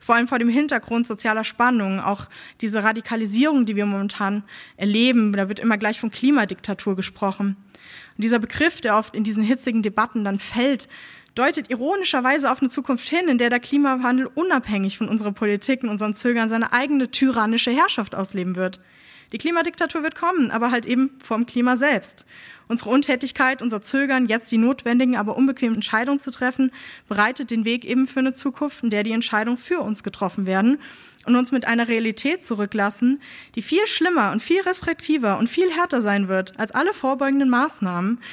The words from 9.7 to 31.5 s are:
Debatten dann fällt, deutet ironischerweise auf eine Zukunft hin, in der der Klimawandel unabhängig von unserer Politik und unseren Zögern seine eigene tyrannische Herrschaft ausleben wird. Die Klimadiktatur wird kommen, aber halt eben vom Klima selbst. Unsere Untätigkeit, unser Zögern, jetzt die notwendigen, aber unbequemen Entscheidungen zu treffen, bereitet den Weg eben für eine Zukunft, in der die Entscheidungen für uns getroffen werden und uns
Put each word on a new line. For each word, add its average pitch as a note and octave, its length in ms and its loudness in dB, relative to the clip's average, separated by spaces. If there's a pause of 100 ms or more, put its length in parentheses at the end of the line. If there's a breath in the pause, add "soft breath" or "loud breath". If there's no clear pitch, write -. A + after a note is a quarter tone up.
Debatten G#3+ 420 -2
dann G3 140 -2
fällt, B3 500 -2 (460 loud breath)
deutet C#4+ 360 -2
ironischerweise C#4 800 0
auf B3+ 100 -2
eine C4 100 2
Zukunft B3 380 -4
hin, F4 200 0
in B3 100 4
der A#3+ 120 2
der A#3+ 100 0
Klimawandel C4 640 2
unabhängig A#3+ 720 -2
von G#3+ 100 -2
unserer G#3 240 -2
Politik G#3 520 -2
und A3+ 40 -2
unseren G#3 260 -2
Zögern A#3 340 0
seine A3+ 240 -2
eigene C4 400 0
tyrannische A#3 580 2
Herrschaft C4 460 0
ausleben F#3 400 -4
wird. F#3 240 -4 (520 loud breath)
Die A3+ 60 -6
Klimadiktatur E4 640 -2
wird D#4+ 120 -4
kommen, E4+ 360 0
aber A#3 200 0
halt A#3+ 160 -2
eben C4 240 2 (120)
vom A3+ 220 -2
Klima B3 320 0
selbst. B3+ 480 0 (420 loud breath)
Unsere A3+ 240 -2
Untätigkeit, C4 680 2
unser G#3+ 220 -2
Zögern, C4+ 440 0
jetzt A3 240 -2
die A3+ 80 2
notwendigen, B3 580 2
aber G#3 200 -2
unbequemen B3+ 380 2
Entscheidungen A#3+ 440 0
zu C4+ 120 -8
treffen, B3+ 400 0 (380 loud breath)
bereitet A3 420 0
den A#3 140 0
Weg A#3 200 -2
eben B3+ 220 2
für C4 140 -2
eine C4 120 2
Zukunft, C#4 500 -4
in A#3 80 0
der G#3 120 0
die A3 100 -2
Entscheidungen A3+ 460 0
für F4 220 -2
uns G#3+ 220 -4
getroffen G3 440 -4
werden G#3 320 2 (480 loud breath)
und A#3+ 100 4
uns B3 160 0